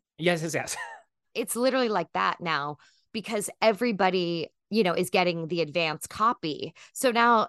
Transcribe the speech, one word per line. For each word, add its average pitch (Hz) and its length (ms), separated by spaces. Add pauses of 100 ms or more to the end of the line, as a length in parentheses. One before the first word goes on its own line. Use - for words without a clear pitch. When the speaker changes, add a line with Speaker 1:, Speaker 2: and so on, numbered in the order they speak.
(180)
Speaker 1:
Yes, 170 240
yes, 156 120
yes. 127 260
<laughs> - 60 (480)
Speaker 2:
It's 220 220
literally 254 320
like 185 260
that 185 260
now 151 380 (340)
because 214 380 (120)
everybody, 185 840 (200)
you 214 140
know, 175 120
is 180 160
getting 175 380
the 170 120
advance 160 460
copy. - 680 (180)
So 262 180
now 233 380